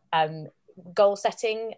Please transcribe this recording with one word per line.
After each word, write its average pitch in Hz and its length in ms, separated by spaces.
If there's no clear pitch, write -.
um, 156 340
goal 202 220
setting, 220 600